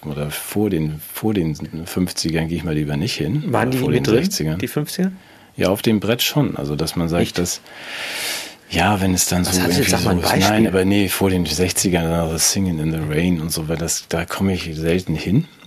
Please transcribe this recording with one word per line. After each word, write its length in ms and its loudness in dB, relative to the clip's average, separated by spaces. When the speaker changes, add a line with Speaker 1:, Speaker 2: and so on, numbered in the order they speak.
Speaker 1:
oder 240 -4
vor 400 -2
den, 300 0
vor 220 -2
den 220 0
fünfzigern 640 -2
gehe 100 -2
ich 80 -4
mal 100 -2
lieber 220 0
nicht 200 -2
hin. 360 -2
Speaker 2:
Waren 160 2
Speaker 1:
Oder 40 0
Speaker 2:
die 60 0
Speaker 1:
vor 120 0
Speaker 2:
mit 60 2
Speaker 1:
den 80 2
Speaker 2:
drin, 180 4
Speaker 1:
sechzigern. 380 -2
Speaker 2:
die 80 -4
fünfziger? 420 -2
Speaker 1:
Ja, 140 0
auf 120 0
dem 160 4
Brett 240 0
schon. 340 0
Also, 200 -2
dass 180 -2
man 140 0
sagt, 140 2
Speaker 2:
Echt? 160 -2
Speaker 1:
dass, 220 -2
ja, 300 2
wenn 140 2
es 120 2
dann 180 2
Speaker 2:
Was 120 0
Speaker 1:
so 60 2
Speaker 2:
hast 160 2
du 40 2
jetzt? 60 2
Speaker 1:
irgendwie 20 2
Speaker 2:
Sag 140 2
mal 80 2
ein 60 4
Speaker 1:
so 80 0
ist. 40 2
Speaker 2:
Beispiel. 180 4
Speaker 1:
Nein, 200 4
aber 160 2
nee, 240 4
vor 200 2
den 160 2
sechzigern, 600 2
da 260 0
das 220 0
Singing 260 0
in 140 0
the 60 -2
Rain 280 2
und 100 -4
so, 180 -4
weil 80 0
das, 320 -4
da 160 -2
komme 300 0
ich 220 -6
selten 400 0
hin. 300 2